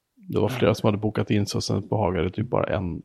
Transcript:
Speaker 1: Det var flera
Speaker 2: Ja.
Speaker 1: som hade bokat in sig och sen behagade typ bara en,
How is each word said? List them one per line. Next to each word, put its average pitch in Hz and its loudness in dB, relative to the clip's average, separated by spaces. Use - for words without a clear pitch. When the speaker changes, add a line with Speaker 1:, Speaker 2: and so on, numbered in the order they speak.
Speaker 1:
Det 185 -4
var 101 2
flera 127 2
Speaker 2:
Ja. - 6
Speaker 1:
som - 0
hade 104 2
bokat 107 -2
in 104 2
sig 113 -4
och 107 -4
sen 101 -2
behagade 92 0
typ 107 -4
bara - 0
en, 87 -4